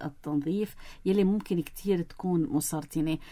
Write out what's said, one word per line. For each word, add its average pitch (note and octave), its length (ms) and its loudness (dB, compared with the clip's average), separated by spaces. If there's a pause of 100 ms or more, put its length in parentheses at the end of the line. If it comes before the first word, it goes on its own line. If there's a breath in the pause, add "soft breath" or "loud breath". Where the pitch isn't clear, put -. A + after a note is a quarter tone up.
التنظيف D3+ 720 -2 (300 loud breath)
يلي G3 180 6
ممكن F#3+ 380 2
كتير F#3 400 0
تكون E3+ 480 0
مسرطنة D3+ 680 0 (140 loud breath)